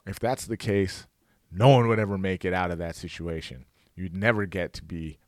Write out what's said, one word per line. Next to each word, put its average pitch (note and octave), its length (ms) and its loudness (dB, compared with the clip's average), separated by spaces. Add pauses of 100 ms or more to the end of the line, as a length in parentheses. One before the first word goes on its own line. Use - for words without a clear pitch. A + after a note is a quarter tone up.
if G2 140 -10
that's B2 260 -2
the A2 120 -4
case, G2 500 0 (440)
no G#2+ 180 6
one A#2+ 180 8
would A2 120 2
ever G2+ 180 0
make F#2+ 280 -2
it F2+ 80 0
out F2+ 180 0
of E2 80 -4
that E2 160 -6
situation. E2 720 -8 (300)
You'd F2+ 200 -8
never G#2 300 2
get F2 280 -4
to - 100 -14
be D#2+ 440 -8